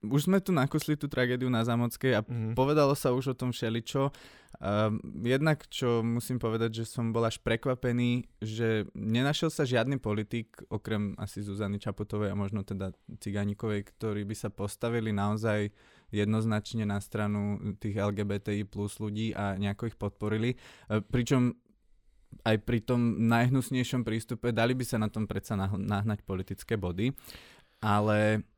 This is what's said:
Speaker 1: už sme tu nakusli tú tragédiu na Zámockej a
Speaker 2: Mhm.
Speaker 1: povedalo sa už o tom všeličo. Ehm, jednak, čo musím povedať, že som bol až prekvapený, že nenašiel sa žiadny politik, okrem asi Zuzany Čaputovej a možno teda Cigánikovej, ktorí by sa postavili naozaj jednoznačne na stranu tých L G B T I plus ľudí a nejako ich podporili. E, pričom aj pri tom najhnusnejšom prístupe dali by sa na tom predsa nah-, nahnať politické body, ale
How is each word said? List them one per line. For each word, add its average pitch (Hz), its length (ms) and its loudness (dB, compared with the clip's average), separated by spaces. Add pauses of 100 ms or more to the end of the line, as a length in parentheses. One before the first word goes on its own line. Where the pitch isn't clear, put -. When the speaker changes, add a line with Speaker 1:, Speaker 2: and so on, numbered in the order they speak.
Speaker 1:
už 139 280 2
sme 196 100 6
tu 190 140 0
nakusli 151 420 2
tú 147 140 -6
tragédiu 127 400 0
na 120 120 2
Zámockej 120 540 0
a 107 80 4
Speaker 2:
Mhm. 113 320 -4
Speaker 1:
povedalo 143 400 4
sa 139 160 0
už 127 240 0
o - 20 -8
tom 127 140 -2
všeličo. 120 640 -2 (420)
Ehm, 107 420 0 (220)
jednak, 135 480 2
čo 120 340 0
musím 117 380 -2
povedať, 113 340 0
že 113 140 -6
som 113 240 -2
bol 113 100 0
až 113 180 0
prekvapený, 120 840 0 (160)
že 110 520 0
nenašiel 135 600 0
sa 151 140 0
žiadny 123 340 2
politik, 107 680 -4
okrem 104 500 -2
asi 107 260 -8
Zuzany 101 340 -4
Čaputovej 104 540 -4
a 98 80 -4
možno 101 240 -2
teda 95 300 -6 (260)
Cigánikovej, 101 720 -2
ktorí 104 320 -4
by 101 120 -6
sa 107 140 -8
postavili 113 600 -2
naozaj 104 580 0 (380)
jednoznačne 110 800 0
na 101 160 0
stranu 104 580 -2 (180)
tých 104 220 -4
L 101 140 2
G 104 100 -2
B 101 160 -2
T 104 160 -2
I 104 80 -2
plus 101 400 -6
ľudí 107 300 -4
a 98 240 -2
nejako 101 320 -2
ich - 80 -8
podporili. 107 580 -2 (300)
E, 107 180 0
pričom 123 560 2 (840)
aj 110 200 4
pri 117 200 0
tom 117 460 2
najhnusnejšom 123 800 2
prístupe 113 480 -2
dali 117 200 4
by 127 100 -2
sa 120 120 -2
na 107 120 2
tom 110 180 -2
predsa - 300 -4
nah-, 98 180 0
nahnať 101 480 -2
politické 95 540 -4
body, 92 340 0 (680)
ale 107 680 4 (120)